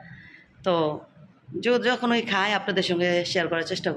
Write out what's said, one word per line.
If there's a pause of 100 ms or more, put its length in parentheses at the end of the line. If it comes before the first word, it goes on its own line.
(640)
তো (920)
য-,
যখন
ওই (100)
খাই (100)
আপনাদের
সঙ্গে (220)
শেয়ার
করার
চেষ্টা